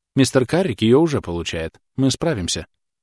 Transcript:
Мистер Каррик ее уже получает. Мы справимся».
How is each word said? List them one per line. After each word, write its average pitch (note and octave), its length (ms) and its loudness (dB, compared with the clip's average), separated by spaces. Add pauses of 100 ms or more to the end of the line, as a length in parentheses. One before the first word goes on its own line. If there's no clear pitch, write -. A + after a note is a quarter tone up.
(160)
Мистер C3 300 2
Каррик E3 360 -2
ее A#2 180 6
уже D3+ 220 0
получает. E2+ 580 -8 (160)
Мы C3 140 2
справимся». A2+ 580 -4 (360)